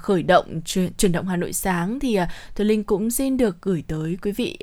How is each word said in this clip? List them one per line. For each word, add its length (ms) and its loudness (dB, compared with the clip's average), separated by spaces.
khởi 200 2
động 420 4
chuyển, 340 -2
Chuyển 140 4
động 160 -2
Hà 80 -2
Nội 160 -4
sáng 480 -2
thì, 140 0
ờ, 120 2
Thùy 100 0
Linh 180 2
cũng 260 0
xin 260 0
được 260 0
gửi 260 -2
tới 340 -4
quý 100 -2
vị, 300 -4